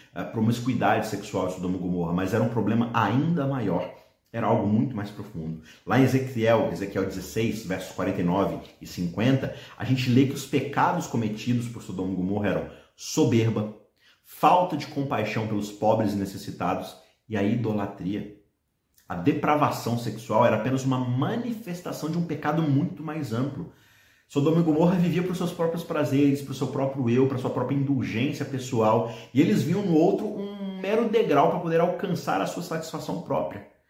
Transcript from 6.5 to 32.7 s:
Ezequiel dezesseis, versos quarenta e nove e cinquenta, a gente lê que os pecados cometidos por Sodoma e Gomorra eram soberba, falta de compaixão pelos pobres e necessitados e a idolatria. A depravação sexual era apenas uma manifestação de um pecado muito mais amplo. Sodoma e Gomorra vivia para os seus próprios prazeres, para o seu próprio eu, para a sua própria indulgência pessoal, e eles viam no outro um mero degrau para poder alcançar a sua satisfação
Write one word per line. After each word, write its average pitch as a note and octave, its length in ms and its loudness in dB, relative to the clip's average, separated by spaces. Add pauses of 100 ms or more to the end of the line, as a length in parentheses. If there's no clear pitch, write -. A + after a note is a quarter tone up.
Ezequiel F#2+ 360 -2
dezesseis, G#2+ 580 -4
versos F2+ 320 -6
quarenta G2 240 -2
e F2+ 40 0
nove F2 340 2 (220)
e - 60 -16
cinquenta, G#2+ 680 0 (220)
a - 80 -8
gente B2+ 260 0
lê B2+ 160 6
que - 80 -4
os - 100 -8
pecados D3+ 640 0
cometidos A2+ 600 -2
por - 140 -12
Sodoma F#2 300 -6
e F2+ 40 -2
Gomorra G2 320 0
eram D#2+ 180 -2 (280)
soberba, A2+ 800 2 (480)
falta - 540 2
de C#3 100 -6
compaixão A#2 640 -2
pelos G2+ 240 -4
pobres G#2+ 400 2
e G2+ 40 -2
necessitados F#2+ 800 -4 (340)
e G#2+ 80 -4
a G2 60 2
idolatria. G#2 920 -2 (720)
A F#2 60 -6
depravação C#3+ 800 2
sexual A2+ 480 0
era A2 120 6
apenas B2+ 280 0
uma C3 140 2
manifestação D#3+ 1120 -4
de E3+ 80 -2
um E3+ 80 -2
pecado D3+ 340 -2
muito D3 440 0
mais D3+ 280 -6
amplo. A#2 400 -4 (560)
Sodoma D#3+ 320 4
e E3+ 40 4
Gomorra E3 320 4
vivia E3+ 260 2
para F3+ 80 -2
os F3 80 -4
seus F3 140 -4
próprios E3 320 -2
prazeres, C#3 580 2
para - 80 -12
o C3 40 -6
seu C3 120 -2
próprio C#3 420 -2
eu, C3 200 4
para C3+ 80 -2
a - 40 -2
sua B2+ 100 -2
própria B2 260 -2
indulgência C3+ 680 0
pessoal, A#2 720 0 (180)
e B2 80 4
eles F3+ 220 4
viam F#3+ 200 0
no F3 120 2
outro F#3+ 320 4
um G3 540 -8
mero G#3+ 280 0
degrau D#3+ 420 4
para - 100 -2
poder E3 200 0
alcançar F3+ 640 0
a - 40 0
sua - 180 -6
satisfação D#3+ 580 -6